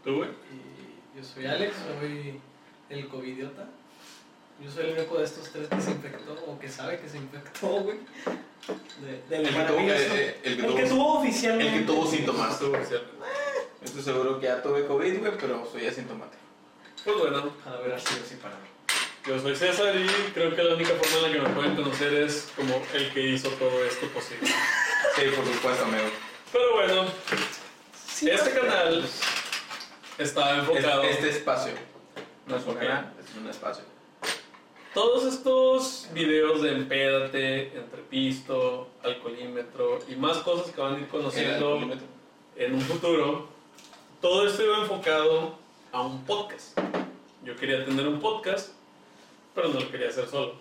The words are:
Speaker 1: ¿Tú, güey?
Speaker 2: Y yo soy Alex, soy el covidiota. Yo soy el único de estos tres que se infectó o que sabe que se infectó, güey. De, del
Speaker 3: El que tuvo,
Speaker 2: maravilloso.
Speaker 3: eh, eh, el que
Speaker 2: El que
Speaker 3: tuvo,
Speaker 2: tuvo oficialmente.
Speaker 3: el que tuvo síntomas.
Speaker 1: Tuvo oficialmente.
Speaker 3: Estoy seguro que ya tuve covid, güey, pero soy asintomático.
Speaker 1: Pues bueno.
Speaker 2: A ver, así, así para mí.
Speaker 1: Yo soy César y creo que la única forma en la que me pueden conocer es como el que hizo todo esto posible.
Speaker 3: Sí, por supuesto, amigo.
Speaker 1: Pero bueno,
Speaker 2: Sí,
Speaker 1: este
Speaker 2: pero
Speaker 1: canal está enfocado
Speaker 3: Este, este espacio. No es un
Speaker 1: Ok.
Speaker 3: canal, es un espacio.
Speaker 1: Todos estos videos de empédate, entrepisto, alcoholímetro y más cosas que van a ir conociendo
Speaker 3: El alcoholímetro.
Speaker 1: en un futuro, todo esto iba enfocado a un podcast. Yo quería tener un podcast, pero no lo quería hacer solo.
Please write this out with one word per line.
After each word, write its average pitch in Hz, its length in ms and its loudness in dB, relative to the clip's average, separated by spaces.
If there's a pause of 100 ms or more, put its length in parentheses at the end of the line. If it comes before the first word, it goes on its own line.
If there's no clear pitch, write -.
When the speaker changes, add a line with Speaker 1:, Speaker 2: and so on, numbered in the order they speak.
Speaker 1:
¿Tú, 135 140 0
güey? - 120 0
Speaker 2:
Y - 880 -18
yo 135 60 -16
soy 131 220 -12
Alex, 190 280 0 (260)
soy 147 420 -8 (480)
el 139 180 -10
covidiota. 127 580 -10 (960)
Yo 139 80 -14
soy 160 160 -4
el 160 100 -2
único 165 220 -2
de 151 40 4
estos - 280 -6
tres 151 180 -8
que 190 120 0
se - 100 -2
infectó 139 420 -8 (140)
o 139 120 -10
que 139 80 -12
sabe 135 320 -8
que 156 80 -14
se 147 100 -12
infectó, 139 500 -10
güey. 202 300 0 (1040)
De, 135 280 -10
del 156 160 0
Speaker 3:
El 139 80 0
que - 0 -
tuvo, 151 80 0
Speaker 2:
maravilloso. 180 400 4
Speaker 3:
eh, 208 60 4 (100)
eh, - 260 -2
el 170 140 -2
que 226 80 -2
Speaker 2:
El 233 100 2
que 262 80 4
Speaker 3:
tuvo, 254 60 4
Speaker 2:
tuvo 285 300 6
oficialmente. 226 540 2
Speaker 3:
el - 60 2
que - 60 2
tuvo 160 220 2
síntomas. - 520 0
Speaker 1:
Tuvo 139 160 2
oficialmente. - 400 -4 (680)
Speaker 3:
Estoy 139 180 -10
seguro 131 380 0
que 131 80 0
ya 127 140 0
tuve 143 240 2
covid, 170 340 2
güey, 214 200 0
pero 123 320 -2
soy 117 160 -6
asintomático. 110 540 -10 (640)
Speaker 1:
Pues 139 140 2
bueno. 147 340 2 (120)
Speaker 2:
A 127 120 -12
ver, 123 160 -4
así, 127 280 -4
así - 140 -12
para 104 200 -12
mí. - 120 -16 (580)
Speaker 1:
Yo 135 140 0
soy 135 160 -2
César 196 400 2
y 185 120 2 (260)
creo - 220 2
que 170 80 4
la 170 120 6
única 165 200 0
forma 160 220 2
en 160 60 4
la 156 80 2 (120)
que 131 40 2
me - 80 2
pueden 147 200 0
conocer 143 400 0
es 147 400 0
como 131 260 0 (120)
el 135 200 -2
que 135 160 0
hizo 131 200 0
todo 127 360 2
esto - 220 -2
posible. - 400 -4 (680)
Speaker 3:
Sí, - 60 4 (140)
por 123 100 0
supuesto, 123 400 2
amigo. 110 200 0 (460)
Speaker 1:
Pero 247 220 6
bueno, 185 320 4 (880)
Speaker 2:
Sí, - 340 -2
Speaker 1:
este 294 200 4
Speaker 2:
pero 254 180 2
Speaker 1:
canal 165 380 4 (1120)
está 147 400 2
enfocado 143 460 4
Speaker 3:
Este, - 240 2
este 147 120 0
espacio. - 340 0 (760)
No 127 100 -4
es 127 80 -4
un 113 60 -4
Speaker 1:
Ok. - 80 -4
Speaker 3:
canal, - 340 -2 (100)
es - 160 -18
un 110 100 -10
espacio. - 340 -8 (1120)
Speaker 1:
Todos 240 400 4
estos 262 800 4
videos 156 500 4
de 143 80 4
empédate, 135 1040 0
entrepisto, 131 1120 -2 (140)
alcoholímetro 123 960 -2 (100)
y 131 60 -8
más 127 220 2
cosas 170 360 -2
que - 80 -6
van 139 140 0
a 143 40 -6
ir 143 80 -8
conociendo - 420 -2
Speaker 3:
El 143 140 0
alcoholímetro. 131 440 0 (480)
Speaker 1:
en 123 180 0
un 131 80 2
futuro, 156 680 2 (760)
todo 190 260 6
esto 208 160 2
iba 208 160 6
enfocado 160 760 2 (360)
a 131 100 -2
un 131 240 -4
podcast. - 520 -4 (680)
Yo 120 120 -10
quería 131 300 -2
tener 135 220 0
un 147 120 0
podcast, 196 500 -2 (840)
pero - 160 2
no 131 100 0
lo 127 120 -4
quería - 180 -2
hacer 127 180 -2
solo. 139 340 -2